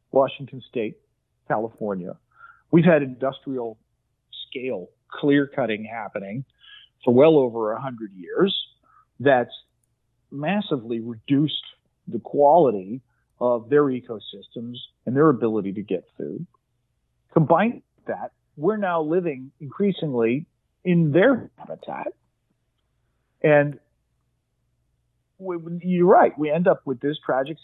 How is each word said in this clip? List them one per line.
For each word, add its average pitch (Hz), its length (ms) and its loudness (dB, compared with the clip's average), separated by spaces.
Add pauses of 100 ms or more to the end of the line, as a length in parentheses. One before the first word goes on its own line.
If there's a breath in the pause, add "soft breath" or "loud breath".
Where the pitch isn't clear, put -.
(100)
Washington 131 580 -2
State, 113 280 -6 (520)
California, 107 680 -6 (540 soft breath)
we've 160 140 6
had 156 180 6
industrial 127 760 -8 (720)
scale 123 420 -10 (180)
clear 143 380 0
cutting 110 380 -4
happening 107 600 -10 (600 loud breath)
for 123 80 2
well 151 240 8
over 113 360 0
a 113 80 -6
hundred 113 340 -10
years. 90 420 -2 (640 soft breath)
That's 123 320 2 (800)
massively 139 720 -4
reduced 135 640 -2 (460)
the 117 100 -6
quality 135 840 2 (400)
of 120 280 -2
their 147 160 4
ecosystems 120 920 -10 (280)
and 123 100 -4
their 151 140 6
ability 110 460 0
to 104 80 -8
get 92 220 -6 (120)
food. 104 300 -10 (840)
Combined 170 420 2 (220)
with - 100 -20
that, 110 260 -10 (240)
we're 180 200 -2
now 180 260 -2
living 151 580 -4
increasingly 143 840 -2 (380)
in 170 280 2
their 226 440 2
habitat. - 520 -14 (1300)
And 147 360 4 (1600)
we, 185 180 -8
we, 170 260 -10
you're 180 240 4
right. - 320 8
We 147 120 -2
end 175 180 0
up 160 160 2
with 127 160 -6
this 147 240 -4
tragic 139 400 -4